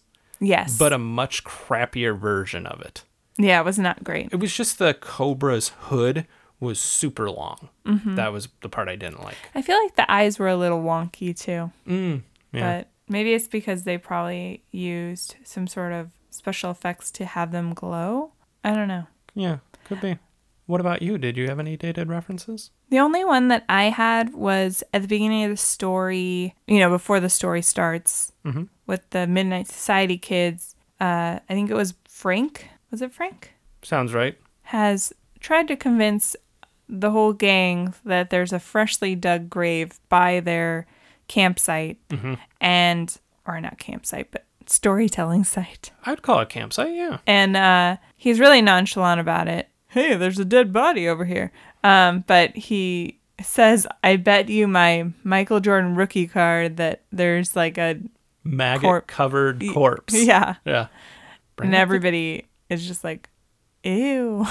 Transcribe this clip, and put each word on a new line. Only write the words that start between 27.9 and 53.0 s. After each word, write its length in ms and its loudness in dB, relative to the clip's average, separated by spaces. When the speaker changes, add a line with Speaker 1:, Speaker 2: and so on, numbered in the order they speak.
Speaker 2:
Mm-hmm. 180 -6
Speaker 1:
with 260 -6
the 160 -2
Midnight 400 -2
Society 500 -2
kids. 580 -4
Uh, 400 -2
I 140 -10
think 180 -2
it 40 -2
was 180 -2
Frank. 600 -4
Was 120 -10
it 100 -8
Frank? 400 -12
Speaker 2:
Sounds 300 -2
right. 220 0
Speaker 1:
Has 500 -2
tried 300 0
to 60 -4
convince 600 0
the 240 -2
whole 220 4
gang 600 0
that 280 0
there's 220 0
a 60 -4
freshly 560 -2
dug 340 -2
grave 500 -4
by 300 4
their 480 -2
campsite 720 0
Speaker 2:
Mm-hmm. 240 -6
Speaker 1:
and, 560 2
or 160 -8
not 160 -12
campsite, 540 -12
but 140 -12
storytelling 800 2
site. 480 -6
Speaker 2:
I'd 180 -4
call 180 4
it 80 -4
campsite, 460 -6
yeah. 220 -6
Speaker 1:
And, 300 4
uh, 400 4
he's 240 0
really 220 10
nonchalant 600 4
about 260 0
it. 220 -6
"Hey, 260 2
there's 240 0
a 60 -2
dead 280 6
body 340 2
over 180 0
here." 260 -6
Um, 440 6
but 280 6
he 640 -4